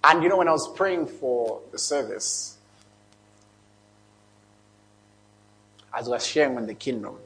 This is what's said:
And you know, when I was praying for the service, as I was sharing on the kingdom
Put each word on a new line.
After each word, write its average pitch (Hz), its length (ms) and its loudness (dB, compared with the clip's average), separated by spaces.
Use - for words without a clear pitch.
And 160 200 6
you 175 60 4
know, 196 80 4
when 175 100 4
I 165 40 4
was 151 160 0
praying 180 400 -2
for 120 540 -2
the - 60 -12
service, - 800 -4
as 117 140 -4
I 123 40 0
was 120 140 0
sharing 139 320 4
on 113 100 -4
the 107 60 -8
kingdom 104 520 -6